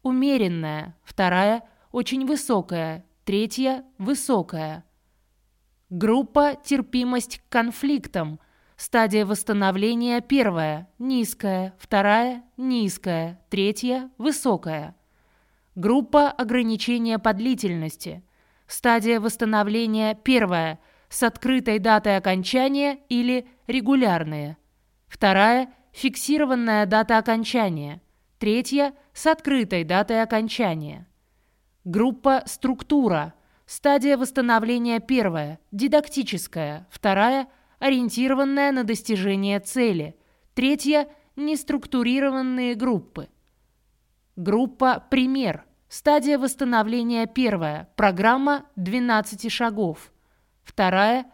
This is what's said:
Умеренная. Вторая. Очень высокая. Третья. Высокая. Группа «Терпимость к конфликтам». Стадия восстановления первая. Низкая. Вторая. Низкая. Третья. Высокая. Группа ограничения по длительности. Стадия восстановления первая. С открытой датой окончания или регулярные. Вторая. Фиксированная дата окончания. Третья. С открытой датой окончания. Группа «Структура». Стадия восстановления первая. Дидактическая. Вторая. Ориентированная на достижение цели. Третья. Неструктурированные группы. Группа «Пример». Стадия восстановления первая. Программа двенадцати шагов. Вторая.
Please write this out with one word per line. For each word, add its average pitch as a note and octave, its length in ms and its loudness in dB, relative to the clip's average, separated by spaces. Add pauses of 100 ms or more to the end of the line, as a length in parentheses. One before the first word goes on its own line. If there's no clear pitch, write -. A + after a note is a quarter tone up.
Умеренная. F#3 1000 -2
Вторая. G3 580 0 (300)
Очень B3+ 320 -4
высокая. F3+ 800 -4 (180)
Третья. B3+ 640 -2 (120)
Высокая. F3 880 -4 (1040)
Группа C4+ 720 2
«Терпимость B3 760 -2
к - 120 -20
конфликтам». A#3 920 -2 (360)
Стадия G#3+ 500 0
восстановления G#3+ 920 0
первая. F3 760 0
Низкая. G#3 800 -2
Вторая. A3+ 640 2 (140)
Низкая. F#3 840 -2 (120)
Третья. B3 680 -2
Высокая. F3+ 800 -2 (800)
Группа C4+ 540 2
ограничения A#3 880 -2
по A3 140 2
длительности. F3+ 920 -4 (420)
Стадия A#3 540 2
восстановления A3 960 0
первая. F3+ 640 0 (300)
С - 120 -6
открытой A#3+ 560 0
датой G#3+ 400 4
окончания B3+ 800 0 (100)
или B3 400 -2 (200)
регулярные. F3+ 920 0 (500)
Вторая. A3 640 4 (200)
Фиксированная A#3+ 960 0
дата A3 320 2
окончания. G#3+ 840 -2 (380)
Третья. C4 560 0 (180)
С - 140 -2
открытой C4 560 0
датой G#3 400 0
окончания. G3 840 -4 (760)
Группа A3+ 640 0
«Структура». A3 880 -2 (320)
Стадия C#4+ 500 2
восстановления A#3+ 840 0
первая. E3+ 600 -2 (120)
Дидактическая. G3+ 1160 -2
Вторая. A3+ 580 2 (320)
Ориентированная C4+ 920 0
на B3+ 120 0
достижение G3+ 760 -2
цели. G3 560 -2 (380)
Третья. D4 540 2 (280)
Неструктурированные C4 1400 -2
группы. G#3+ 520 -4 (1080)
Группа A#3 760 0
«Пример». C4 560 0 (240)
Стадия D4 480 2
восстановления A#3+ 880 0
первая. F3+ 720 -2
Программа B3+ 720 2 (100)
двенадцати G#3+ 760 -2
шагов. G#3 600 -4 (520)
Вторая. G#3 720 2